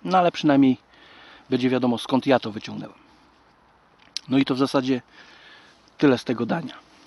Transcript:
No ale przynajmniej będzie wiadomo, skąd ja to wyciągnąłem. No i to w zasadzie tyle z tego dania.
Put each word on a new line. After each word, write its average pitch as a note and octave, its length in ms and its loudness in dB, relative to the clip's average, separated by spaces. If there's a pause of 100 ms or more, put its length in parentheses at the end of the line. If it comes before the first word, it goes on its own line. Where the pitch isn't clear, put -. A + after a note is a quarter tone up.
No F3+ 140 0
ale F3 140 2
przynajmniej C#3 460 4 (720)
będzie B2+ 200 0
wiadomo, B2 280 0
skąd C3 300 -2
ja B2+ 120 4
to A2 120 -6
wyciągnąłem. G#2 480 -14 (1300)
No C3 80 2
i C3+ 80 2
to C3+ 100 -2
w - 20 -2
zasadzie C3 440 0 (960)
tyle C3+ 200 4
z - 60 -10
tego A2+ 220 -4
dania. F#2 280 -6 (340)